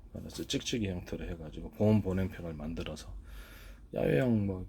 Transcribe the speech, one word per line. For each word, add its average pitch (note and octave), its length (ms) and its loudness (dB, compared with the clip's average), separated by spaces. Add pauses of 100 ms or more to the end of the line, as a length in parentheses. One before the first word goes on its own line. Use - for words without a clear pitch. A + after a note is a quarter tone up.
(120)
그래서 - 320 -8
찍찍이 A#2 440 0
형태로 F2+ 400 -4
해가지고 E2 440 -8
보온 G#2+ 300 6
보냉팩을 F2+ 520 0
만들어서 D#2+ 580 -6 (840)
야외용, B2 520 4
뭐 F#2+ 220 -2